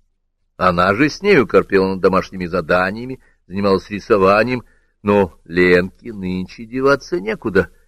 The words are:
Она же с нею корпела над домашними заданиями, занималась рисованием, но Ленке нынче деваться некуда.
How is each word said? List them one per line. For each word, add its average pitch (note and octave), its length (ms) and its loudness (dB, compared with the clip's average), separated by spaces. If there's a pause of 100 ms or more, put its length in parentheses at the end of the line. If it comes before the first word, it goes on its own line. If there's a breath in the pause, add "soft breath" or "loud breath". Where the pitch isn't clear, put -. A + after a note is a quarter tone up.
(560)
Она F#2 400 0
же C#3+ 120 2
с - 140 -8
нею F#3 240 2
корпела F#2+ 480 0
над F#2+ 60 -8
домашними F#2 480 -2
заданиями, F#2 720 -4 (260)
занималась G2 460 -2
рисованием, G#2+ 720 2 (400)
но G2+ 420 2
Ленке F2+ 680 0
нынче F#2 520 -8
деваться C3 540 -2
некуда. F#2+ 500 -4 (180)